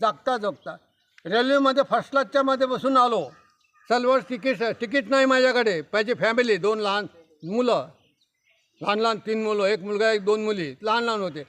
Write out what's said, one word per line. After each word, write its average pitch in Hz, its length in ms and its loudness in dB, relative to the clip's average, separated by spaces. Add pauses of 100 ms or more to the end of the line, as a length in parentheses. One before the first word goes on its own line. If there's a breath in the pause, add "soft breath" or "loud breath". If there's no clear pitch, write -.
जगता 233 360 -2
जगता 185 400 -8 (480)
रेल्वेमध्ये 262 640 2
फर्स्ट 220 200 -2
क्लासच्या 269 340 0
मध्ये 269 240 0
बसून 254 300 0
आलो. 240 320 2 (600)
सलवर 247 300 2
तिकीट, 233 440 -4
तिकीट 226 460 -2
नाही 269 160 4
माझ्याकडे. 247 560 2
पाहिजे 214 320 -2
फॅमिली, 220 440 2
दोन 214 220 0
लहान 202 280 -2 (360)
मुलं, 202 440 0 (960)
लहान 202 180 -2
लहान 226 180 0
तीन 220 260 -4
मुलं, 214 220 -2
एक 202 140 0
मुलगा, 208 320 0
एक, 208 140 -2
दोन 214 180 0
मुली, 180 380 -4
लहान 220 220 0
लहान 220 180 -2
होते. 151 280 -8